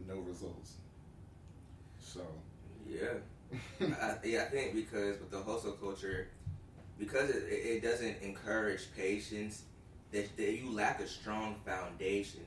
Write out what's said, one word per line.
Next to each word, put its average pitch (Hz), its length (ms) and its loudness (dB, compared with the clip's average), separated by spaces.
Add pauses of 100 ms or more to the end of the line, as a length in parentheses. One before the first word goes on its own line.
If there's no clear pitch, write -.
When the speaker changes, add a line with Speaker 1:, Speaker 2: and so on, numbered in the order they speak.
Speaker 1:
no 95 140 -4
results. 90 540 -6 (1200)
So. - 260 -8 (640)
Speaker 2:
Yeah. - 260 0 (640)
Speaker 1:
<laughs> - 0 - (200)
Speaker 2:
I, 107 240 2
yeah, 113 180 4
I - 80 0
think 131 240 2
because 101 440 4
with 90 120 -8
the 95 120 -2
hustle 107 300 0
culture, 98 560 -2 (680)
because 131 320 6
it, 113 180 6
it, 104 180 2 (100)
it 107 60 0
doesn't 117 400 4
encourage 104 760 2
patience, 104 640 0 (500)
that, 101 240 0
that 107 200 4
you 127 140 -4
lack 107 300 4
a - 80 -2
strong 107 560 -2
foundation. 95 840 0